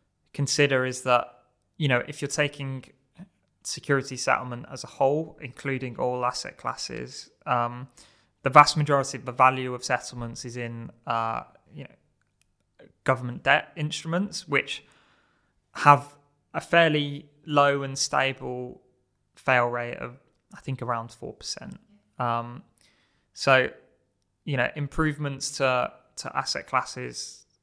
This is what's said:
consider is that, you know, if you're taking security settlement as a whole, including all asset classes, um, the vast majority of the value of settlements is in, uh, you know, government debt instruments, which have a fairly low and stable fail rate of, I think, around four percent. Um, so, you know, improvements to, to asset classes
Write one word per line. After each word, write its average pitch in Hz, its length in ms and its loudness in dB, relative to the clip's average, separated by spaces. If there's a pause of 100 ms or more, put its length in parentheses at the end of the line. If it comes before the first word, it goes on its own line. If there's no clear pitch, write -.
(340)
consider 139 520 2
is 127 160 -4
that, 123 320 2 (440)
you 151 100 2
know, 123 200 4
if 139 140 -12
you're 139 80 -4
taking 135 560 -4 (800)
security 135 540 -2
settlement 123 540 -2
as 131 120 -12
a - 40 -14
whole, 147 540 0
including 127 560 -6
all 123 260 -2
asset - 340 -4
classes, 120 720 -10 (160)
um, 123 400 -2 (560)
the 135 80 0
vast 147 260 10
majority 139 400 2
of 120 80 -16
the 123 60 -6
value 127 420 4
of 123 100 -10
settlements 120 640 -4
is 120 120 -10
in, 117 340 -8 (160)
uh, 113 340 -2 (320)
you 143 120 -14
know, - 40 -18 (1120)
government 123 400 0
debt 143 320 4
instruments, 160 720 -4
which - 380 -2 (840)
have - 440 6 (380)
a 151 80 -4
fairly 151 680 2 (160)
low 143 360 4
and 135 160 -6
stable 131 840 -4 (540)
fail 123 320 2
rate 120 300 -6
of, 123 200 -10 (380)
I - 60 -18
think, 135 200 -6
around 117 300 -4
four - 220 -12
percent. - 460 -12 (400)
Um, 120 440 -4 (720)
so, 131 360 6 (760)
you 147 100 -2
know, 123 200 2
improvements 147 840 -4
to, 127 340 2 (260)
to 135 200 -10
asset - 300 -4
classes - 800 -6 (180)